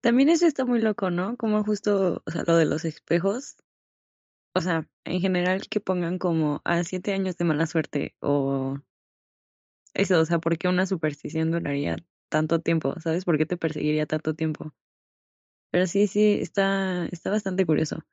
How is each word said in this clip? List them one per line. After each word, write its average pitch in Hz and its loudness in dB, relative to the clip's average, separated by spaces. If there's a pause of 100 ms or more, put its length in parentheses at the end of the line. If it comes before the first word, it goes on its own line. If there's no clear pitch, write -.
También 254 4
eso 330 4
está 262 0
muy 240 2
loco, 208 0
¿no? 185 -2
Como 214 0
justo, 202 0
o 160 -8
sea, 165 -4
lo 170 4
de 165 6
los 156 -2
espejos. 185 -2 (960)
O 180 2
sea, 165 -2 (180)
en 180 -2
general 185 0
que - -2
pongan 180 -2
como 160 0
a 175 0
siete 185 -4
años 190 -4
de 175 -2
mala 160 2
suerte - -4
o 135 -2 (1120)
eso, 185 2
o 160 4
sea, 165 0
¿por 165 0
qué 180 -2
una 180 2
superstición 160 -2
duraría 156 -2 (320)
tanto 160 0
tiempo? 156 0
¿Sabes? 165 -4
¿Por 160 2
qué 156 2
te 175 -6
perseguiría 151 -2
tanto 160 -4
tiempo? 156 -4 (1000)
Pero 185 2
sí, 202 2
sí, 208 4
está, 190 -2
está 175 -8
bastante 190 0
curioso. 160 0